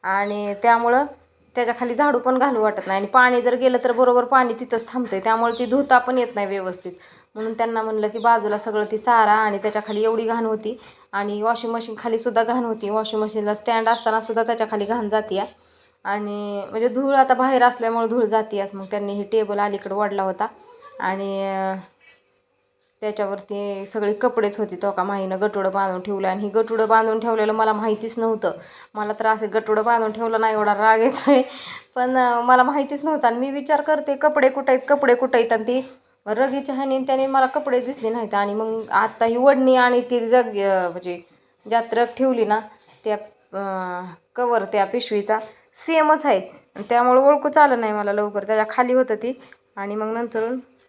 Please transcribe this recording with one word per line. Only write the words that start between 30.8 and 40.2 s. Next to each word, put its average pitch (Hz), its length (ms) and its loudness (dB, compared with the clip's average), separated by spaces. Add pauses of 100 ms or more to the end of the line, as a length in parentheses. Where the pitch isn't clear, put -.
येतोय, 269 420 4 (520)
पण, 254 220 0
अ, 240 240 2
मला 254 220 6
माहितीच 285 420 0
नव्हतं. 302 220 0
आणि 233 120 2
मी 269 120 -2
विचार 285 300 0
करते 294 360 -2
कपडे 294 320 2
कुठं 269 240 0
आहेत, 262 160 4
कपडे 277 260 4
कुठं 254 240 2
आहेत, 233 140 2
आणि 220 100 0
ती 254 260 -2 (380)
रगीच्या 269 480 -2
ह्याने 269 240 -2
त्याने 262 280 0
मला 269 200 4
कपडे 262 340 0
दिसले 226 300 -6
नाहीत. 226 240 -4
आणि 202 200 0
मग 220 360 -6
आता 220 340 0
ही 233 120 0
वडणी 262 400 4
आणि 247 240 4
ती 247 180 -2
रग, 233 280 2